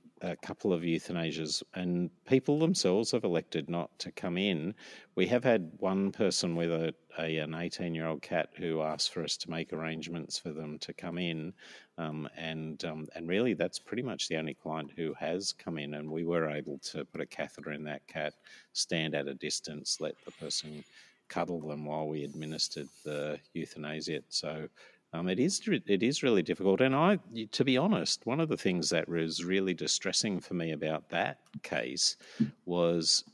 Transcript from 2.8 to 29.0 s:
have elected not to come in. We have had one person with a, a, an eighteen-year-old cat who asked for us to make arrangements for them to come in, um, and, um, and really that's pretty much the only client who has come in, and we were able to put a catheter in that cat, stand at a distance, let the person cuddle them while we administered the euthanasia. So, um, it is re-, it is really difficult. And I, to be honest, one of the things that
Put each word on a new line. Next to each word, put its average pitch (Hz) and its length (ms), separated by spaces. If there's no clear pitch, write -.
have 120 120
elected 82 460
not 85 300
to - 120
come 90 280
in. 95 340
We 92 140
have 117 160
had 107 340
one 95 340
person 90 440
with 85 160
a, 80 220
a, 80 200
an 78 180
eighteen-year-old 82 680
cat 82 360
who 82 240
asked 78 320
for 85 100
us 76 140
to - 120
make 82 240
arrangements 80 640
for 85 140
them 76 280
to - 140
come 85 240
in, 85 360
um, 78 400
and, 80 480
um, 78 300
and 82 120
really 104 260
that's 92 260
pretty 117 240
much 117 240
the 82 100
only 78 160
client 78 420
who 78 240
has 87 340
come 82 260
in, 73 160
and 76 160
we 82 140
were 82 240
able 73 300
to - 260
put 82 160
a 71 40
catheter 76 460
in 76 140
that 73 220
cat, 76 260
stand 80 420
at 71 120
a 69 60
distance, 76 640
let 76 160
the 73 60
person 76 520
cuddle 85 320
them 76 260
while 76 220
we 76 160
administered 78 640
the 76 360
euthanasia. 78 760
So, 78 380
um, 85 180
it 95 100
is 160 280
re-, 156 200
it 101 160
is 135 180
really 110 220
difficult. 95 380
And 131 120
I, 175 240
to - 100
be 127 140
honest, 147 480
one 131 140
of 160 100
the 104 80
things 90 320
that 82 180